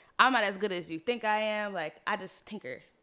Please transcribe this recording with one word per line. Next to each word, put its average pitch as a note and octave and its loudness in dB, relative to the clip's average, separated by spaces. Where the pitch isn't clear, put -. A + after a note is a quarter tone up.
I'm B3 8
not A3 4
as G3 0
good G3+ 0
as E3+ -4
you D#3+ -6
think A#3 -2
I G#3+ 2
am. G#3+ -2
Like, D#3+ -6
I - 0
just F#3 -12
tinker, F3 -12